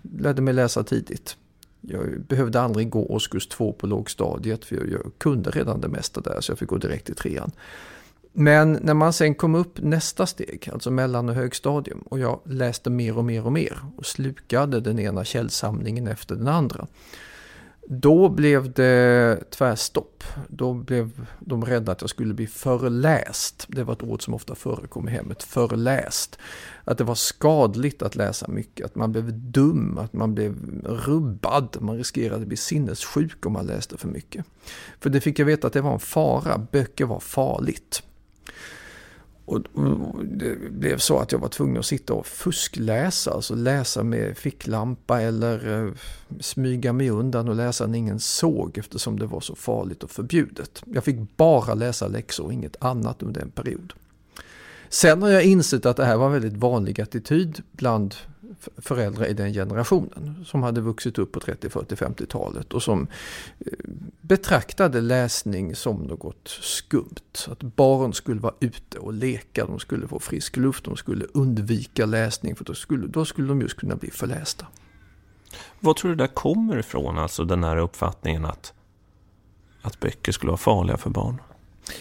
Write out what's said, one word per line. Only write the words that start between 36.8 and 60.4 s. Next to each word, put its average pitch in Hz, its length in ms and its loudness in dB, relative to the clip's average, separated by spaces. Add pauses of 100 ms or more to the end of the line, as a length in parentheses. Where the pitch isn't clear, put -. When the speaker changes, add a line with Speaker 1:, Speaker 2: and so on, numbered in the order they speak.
Speaker 1:
var 113 140 -4
farligt. - 840 -2 (1400)
Och, - 160 -2 (120)
och - 520 0
det - 460 -6
blev - 260 0
så - 200 4
att - 140 0
jag - 80 2
var - 80 -4
tvungen 139 300 -2
att 117 80 -4
sitta 131 280 -2
och - 140 -4
fuskläsa, - 1080 -2
alltså 117 220 -4
läsa 123 480 0
med 113 340 0
ficklampa 120 840 -2
eller, 113 680 0
eh, - 60 -6 (460)
smyga 127 540 0
mig 131 160 2
undan 117 400 0
och 107 60 2
läsa 117 320 0
när 113 100 0
ingen 107 220 0
såg, - 580 0
eftersom 110 420 -6
det 110 60 -2
var - 160 -6
så - 140 -10
farligt - 480 -4
och - 80 -14
förbjudet. - 720 -2
Jag 165 180 -2
fick 117 340 -2
bara 127 360 6
läsa 113 340 -2
läxor 98 380 -6
och 98 80 -6
inget - 300 -8
annat 120 400 -2
under 107 180 -6
en - 100 -10
period. - 420 -8 (960)
Sen 170 320 8
har 208 80 4
jag 190 140 10
insett 175 420 8
att 123 120 4
det 131 80 4
här 113 120 6
var 127 80 4
en 139 60 4
väldigt 110 260 0
vanlig 110 440 2
attityd 156 720 0
bland 110 440 0 (460)
f-, - 160 -16
föräldrar 113 480 -2
i 104 80 0
den 101 200 -2
generationen 135 920 -2